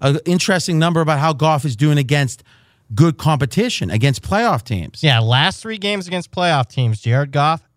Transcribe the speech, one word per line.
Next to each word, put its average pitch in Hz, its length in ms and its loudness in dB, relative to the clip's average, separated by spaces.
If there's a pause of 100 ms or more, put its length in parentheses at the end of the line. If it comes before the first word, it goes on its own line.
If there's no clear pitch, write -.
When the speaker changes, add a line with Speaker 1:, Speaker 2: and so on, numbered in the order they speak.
Speaker 1:
an 139 240 0
interesting 175 540 0
number 165 220 2
about 156 180 0
how 156 140 0
Goff 151 320 0
is 139 100 -4
doing 147 240 2
against 143 460 -2 (500)
good 156 240 4
competition, 151 720 -2
against 117 320 0
playoff 196 400 0
teams. - 400 -8
Speaker 2:
Yeah, 135 160 4
last 127 420 2
three 220 180 -8
games 202 280 -4
against 175 240 -6
playoff 165 380 0
teams, 117 320 -2
Jared 135 320 0
Goff 147 440 0